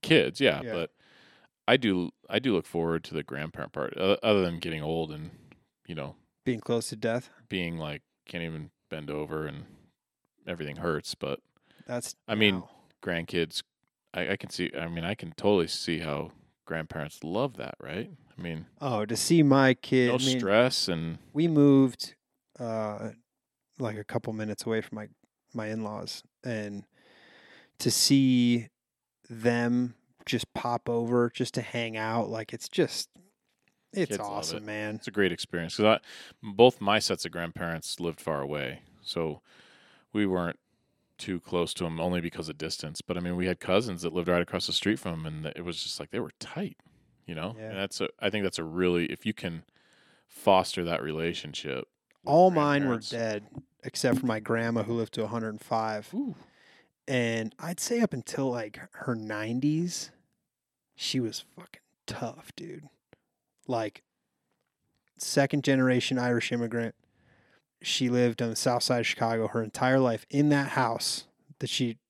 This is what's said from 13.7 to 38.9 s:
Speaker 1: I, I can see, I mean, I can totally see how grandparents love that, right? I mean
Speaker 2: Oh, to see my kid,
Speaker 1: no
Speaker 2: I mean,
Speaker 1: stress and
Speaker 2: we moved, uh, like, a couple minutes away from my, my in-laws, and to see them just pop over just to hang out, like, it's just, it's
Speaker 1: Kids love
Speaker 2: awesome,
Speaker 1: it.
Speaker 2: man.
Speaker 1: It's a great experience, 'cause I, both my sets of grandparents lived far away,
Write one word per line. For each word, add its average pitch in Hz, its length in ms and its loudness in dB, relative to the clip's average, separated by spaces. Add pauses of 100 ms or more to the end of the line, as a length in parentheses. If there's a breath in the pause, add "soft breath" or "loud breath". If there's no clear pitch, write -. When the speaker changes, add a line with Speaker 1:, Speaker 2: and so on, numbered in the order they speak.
Speaker 1:
I, 90 200 -4
I 101 40 0
can - 140 -12
see, 90 280 -4
I 82 100 -6
mean, 85 160 -6
I 95 100 -2
can 82 180 -12
totally 98 340 4
see 80 340 -4
how 73 320 -6 (340)
grandparents 80 580 -8
love 107 320 -4
that, - 240 -10
right? 196 300 -8 (280)
I 90 40 -10
mean 82 240 -6 (160)
Speaker 2:
Oh, 117 240 -2
to 110 100 -4
see 170 260 6
my 135 320 8
kid, 127 340 4
Speaker 1:
no 120 60 4
Speaker 2:
I 127 40 2
mean, 131 200 2
Speaker 1:
stress 117 500 4
and 82 300 -2 (140)
Speaker 2:
we 160 160 2
moved, 139 680 6 (460)
uh, 110 500 -6 (680)
like, 110 180 -4
a 104 80 -10
couple 113 280 -4
minutes 107 340 -6
away 110 160 0
from - 140 -10
my, 107 120 -10 (460)
my 110 140 -6
in-laws, 107 540 -8 (220)
and 104 400 -6 (960 soft breath)
to - 120 2
see 123 800 6 (600)
them 120 680 0 (300)
just - 300 -4
pop - 340 -4
over 120 420 2
just - 240 -4
to 127 80 0
hang 113 340 -4
out, 110 340 0
like, 113 240 -8
it's - 140 -12
just, - 420 0 (840)
it's 196 180 0
Speaker 1:
Kids 202 80 -2
love 104 200 -6
Speaker 2:
awesome, 85 200 -6
Speaker 1:
it. 107 80 -10
Speaker 2:
man. 107 300 -6
Speaker 1:
It's - 120 -10
a - 40 -8
great 95 200 4
experience, 85 440 -6
'cause 107 100 2
I, 110 140 6 (420 loud breath)
both 110 380 6
my 104 180 4
sets - 280 -2
of 82 60 -8
grandparents 85 680 -6
lived 85 200 -4
far 76 220 -2
away, 71 380 -6 (220)